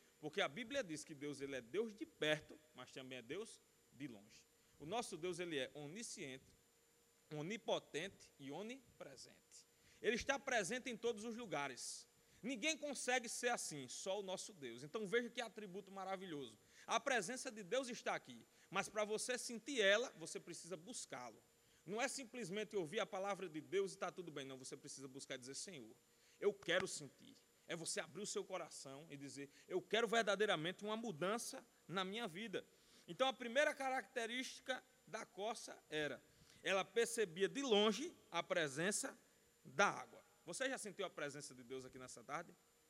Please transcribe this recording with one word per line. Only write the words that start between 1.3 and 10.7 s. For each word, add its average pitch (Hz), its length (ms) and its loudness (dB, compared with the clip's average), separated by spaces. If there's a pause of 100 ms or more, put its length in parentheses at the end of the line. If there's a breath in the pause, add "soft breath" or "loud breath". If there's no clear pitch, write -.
ele 139 140 -4
é 127 60 -4
Deus 185 320 -2
de 320 120 -8
perto, - 540 0 (140)
mas 127 180 -12
também 131 260 -8
é 123 40 -8
Deus 165 400 -6 (300)
de 135 160 -8
longe. 107 420 -14 (300 soft breath)
O 143 60 -12
nosso 190 320 -2
Deus, 165 220 -2
ele 170 180 -2
é 131 160 0
onisciente, 147 840 -8 (760)
onipotente 175 1080 -2
e 135 100 -10
onipresente. 170 1200 -12 (340 loud breath)
Ele 220 140 6
está 277 240 2
presente 240 500 2